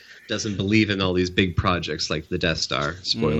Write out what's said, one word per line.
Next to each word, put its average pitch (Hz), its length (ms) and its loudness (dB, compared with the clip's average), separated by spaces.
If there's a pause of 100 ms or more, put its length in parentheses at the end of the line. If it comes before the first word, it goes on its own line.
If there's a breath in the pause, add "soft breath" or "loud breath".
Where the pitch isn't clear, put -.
(260 loud breath)
doesn't 107 300 -4
believe 101 320 4
in 98 140 0
all 92 100 2
these 90 180 2
big 90 240 2
projects 82 540 -2
like 78 220 -4
the 90 80 -2
Death 80 180 0
Star. 73 460 -4
Spoiler 76 380 0